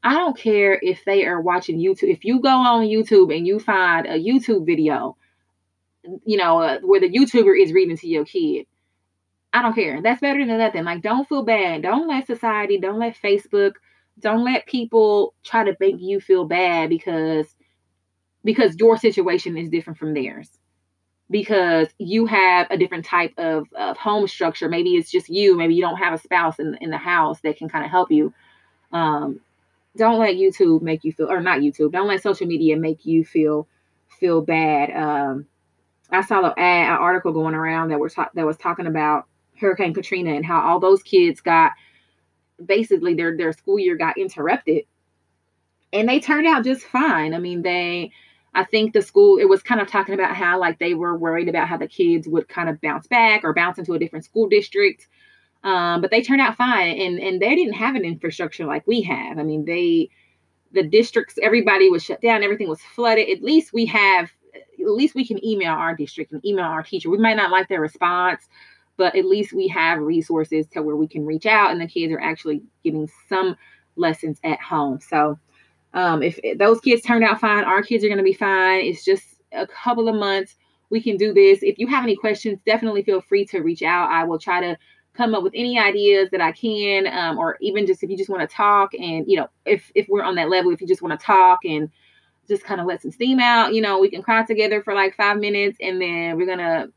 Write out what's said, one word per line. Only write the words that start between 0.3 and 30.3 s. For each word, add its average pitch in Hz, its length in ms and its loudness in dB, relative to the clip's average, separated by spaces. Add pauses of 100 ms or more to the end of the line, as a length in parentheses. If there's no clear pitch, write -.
care 202 440 2
if 185 240 -4
they 196 200 2
are 175 140 -2
watching 175 400 -2
YouTube. 190 320 0
If - 140 -2
you 240 160 0
go 269 80 2
on 240 380 4
YouTube 208 460 4
and 170 140 -2
you 208 120 0
find 185 460 0
a 160 140 -4
YouTube 220 460 0
video, 151 500 0 (1080)
you 214 100 0
know, 170 240 2
uh, 165 220 0
where 190 180 6
the 185 100 4
YouTuber 220 480 6
is 180 140 6
reading 170 240 2
to 165 120 -12
your 156 180 -2
kid, 151 400 -4 (880)
I 185 80 2
don't 214 120 0
care. 160 280 -2
That's 240 180 0
better 277 260 -2
than 226 120 -2
nothing. 214 260 0
Like, 170 180 -6
don't 254 280 -2
feel 277 140 -4
bad. 202 400 0
Don't 294 260 -2
let 262 180 -4
society, 208 520 -2
don't 196 200 -4
let 233 160 -4
Facebook, 202 600 0 (440)
don't 226 240 0
let 247 220 -2
people 220 760 2
try 226 220 0
to 196 160 -2
make 196 200 2
you 190 200 -4
feel 185 240 2
bad 170 460 0
because, 160 580 -2 (960)
because 214 340 2
your 226 200 4
situation 180 600 0
is 165 120 -8
different 160 300 -6
from 156 140 -6
theirs. 143 360 -8 (800)
Because 180 580 2 (100)
you 214 280 0
have 185 440 2
a 190 80 -2
different 170 280 -2
type 175 320 -2
of, 160 360 -4
of - 220 -6
home 208 320 -2
structure. 165 400 -4
Maybe 175 280 0
it's 165 140 0
just 180 200 -4
you. 190 260 4
Maybe 165 200 2
you 175 60 2
don't 175 140 -2
have 175 180 -2
a 160 40 -8
spouse 170 420 -2
in, 147 220 -6
in 160 80 -8
the 151 80 -8
house 160 440 -2
that 151 140 -4
can 160 140 -12
kinda 147 180 -6
help - 240 0
you. 151 220 2 (580)
Um, 151 480 -2 (560)
don't 220 240 2
let 208 160 2